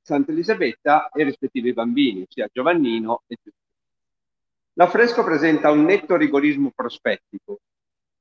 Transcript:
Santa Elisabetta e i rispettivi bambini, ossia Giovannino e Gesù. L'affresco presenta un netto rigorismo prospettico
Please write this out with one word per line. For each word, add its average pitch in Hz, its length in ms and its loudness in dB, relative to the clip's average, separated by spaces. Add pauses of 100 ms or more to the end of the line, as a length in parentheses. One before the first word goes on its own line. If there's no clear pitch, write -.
Santa 143 300 -2
Elisabetta 160 760 0
e 147 140 -4
i - 20 2
rispettivi 127 480 -4
bambini, 117 560 -2
ossia 110 240 -8
Giovannino 123 760 -2
e 120 160 -16
Gesù. - 140 -20 (1160)
L'affresco 214 500 2
presenta 156 460 2
un 151 140 4
netto 190 320 0
rigorismo 143 580 0
prospettico - 880 -8 (600)